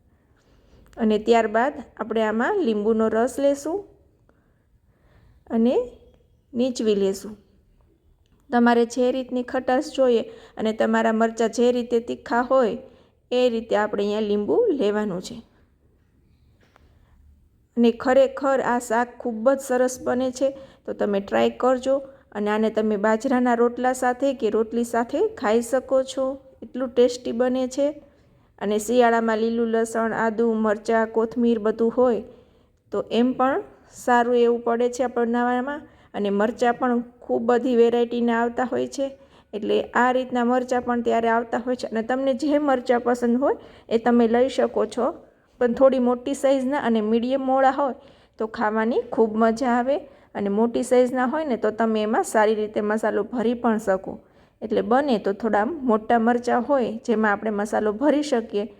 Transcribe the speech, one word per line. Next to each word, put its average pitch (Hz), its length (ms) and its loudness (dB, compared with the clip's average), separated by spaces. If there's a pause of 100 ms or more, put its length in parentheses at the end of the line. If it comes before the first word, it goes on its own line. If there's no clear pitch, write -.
(960)
અને 214 220 2
ત્યારબાદ 226 540 2 (240)
આપણે 220 260 -2
આમાં 240 360 0
લીંબુનો 220 500 0
રસ 233 300 0
લેશું 285 440 0 (1700)
અને 233 280 2 (760)
નીચવી 240 420 0
લેશું. 196 380 -2 (1160)
તમારે 240 380 4
જે 247 240 0
રીતની 254 340 -4
ખટાશ 262 480 -2
જોઈએ 247 300 2 (320)
અને 220 180 -2
તમારા 220 480 2
મરચાં 226 340 0
જે 247 160 4
રીતે 240 300 -2
તીખા 240 420 -4
હોય 247 320 2 (560)
એ 247 180 2
રીતે 226 280 -2
આપણે 208 260 0
અહીંયા 208 260 -2
લીંબુ 208 260 0 (180)
લેવાનું 208 480 -2
છે. 240 160 -14 (2500)
અને 233 200 6
ખરેખર 262 680 2
આ 240 160 0
શાક 240 360 -2
ખૂબ 220 320 -6
જ 269 120 2
સરસ 254 340 0 (100)
બને 254 260 -2
છે, 269 160 -2 (340)
તો 208 120 -10
તમે 208 280 -2
ટ્રાય 226 360 0
કરજો. 254 380 0 (360)
અને 208 200 -4
આને 214 200 2
તમે 214 260 0
બાજરાના 233 580 2
રોટલા 240 380 0
સાથે 254 340 0 (120)
કે 220 100 0
રોટલી 226 380 -2
સાથે 233 320 -2 (160)
ખાઈ 233 280 2
શકો 262 420 0
છો, 262 200 -4 (360)
એટલું 247 280 -8
ટેસ્ટી 247 440 0
બને 254 340 0
છે. 277 200 0 (760)
અને 208 180 0
શિયાળામાં 226 600 2
લીલું 233 300 0
લસણ, 226 440 0
આદુ, 226 300 0 (100)
મરચાં, 220 600 0
કોથમીર 226 440 2
બધું 226 360 0
હોય 247 280 2 (680)
તો 208 60 -4 (140)
એમ 240 220 2
પણ 269 300 0 (320)
સારું 240 420 2
એવું 240 240 4
પડે 233 280 0
છે 247 140 -4
આ 240 120 -4
બનાવવામાં. 247 640 -2 (320)
અને 202 180 -2
મરચાં 233 460 0
પણ 247 240 0 (200)
ખૂબ 247 260 -4
બધી 240 300 2
વેરાયટીના 233 600 2
આવતા 240 320 -2
હોય 247 200 -4
છે, 269 180 -4 (460)
એટલે 208 220 -2 (200)
આ 247 160 4
રીતના 247 340 -2
મરચાં 247 400 0
પણ 240 180 -2
ત્યારે 226 280 0
આવતા 233 340 -2
હોય 254 160 -2
છે. - 60 -8
અને 220 160 -4
તમને 262 320 -2
જે 294 240 0
મરચાં 262 420 0
પસંદ 240 380 0
હોય 320 180 0 (300)
એ 226 120 0
તમે 240 280 4
લઈ 240 220 2
શકો 233 380 0
છો, 226 180 -4 (560)
પણ 240 140 2
થોડી 262 320 4
મોટી 247 360 -2
સાઇઝના 269 440 0
અને 226 160 2
મીડિયમ 240 400 0
મોળા 262 360 2
હોય 269 160 -2 (440)
તો 220 100 -4
ખાવાની 220 640 0
ખૂબ 226 260 2
મજા 226 380 2
આવે. 254 220 0 (340)
અને 202 200 -4
મોટી 233 320 0
સાઇઝના 254 440 2
હોય 311 180 -4
ને 247 120 -2
તો 220 140 0
તમે 220 300 0
એમાં 220 240 0
સારી 214 300 2
રીતે 214 260 -4
મસાલો 208 440 -2
ભરી 240 300 -2
પણ 233 240 0
શકો. 190 320 -2 (500)
એટલે 220 220 -2
બને 254 360 2
તો 202 140 -2
થોડા 208 320 0 (200)
મોટા 220 340 2
મરચાં 240 460 0
હોય 269 260 0 (140)
જેમાં 220 260 0
આપણે 208 220 -2
મસાલો 214 400 -2
ભરી 285 300 2
શકીએ 226 420 -2 (140)